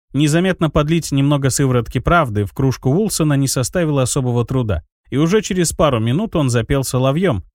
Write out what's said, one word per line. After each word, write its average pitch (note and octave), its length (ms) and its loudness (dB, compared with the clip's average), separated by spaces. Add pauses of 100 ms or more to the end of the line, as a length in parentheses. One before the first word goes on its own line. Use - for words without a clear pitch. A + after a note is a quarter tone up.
(120)
Незаметно E3 560 2
подлить D3+ 440 0
немного C#3 360 2
сыворотки B2+ 520 0
правды A#2+ 440 0
в - 80 -6
кружку C3 380 -2
Улсона E3 440 0
не C#3 120 2
составило C#3+ 560 -2
особого B2 420 0
труда, A2+ 380 -2 (260)
и B2+ 100 -4
уже E3 220 2
через F3+ 320 -2
пару C#3 280 2
минут C3+ 340 -2
он C#3+ 160 0
запел A#2+ 320 0
соловьем, C3 600 0 (100)